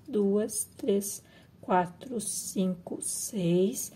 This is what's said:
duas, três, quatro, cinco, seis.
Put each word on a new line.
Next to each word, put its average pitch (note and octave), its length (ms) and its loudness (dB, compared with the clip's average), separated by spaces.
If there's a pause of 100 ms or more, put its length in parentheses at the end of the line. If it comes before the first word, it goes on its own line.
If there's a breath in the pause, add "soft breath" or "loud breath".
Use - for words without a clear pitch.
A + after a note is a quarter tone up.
duas, G#3 560 2 (120)
três, G3+ 460 0 (380 soft breath)
quatro, G3 600 0
cinco, - 840 -4
seis. F#3 920 0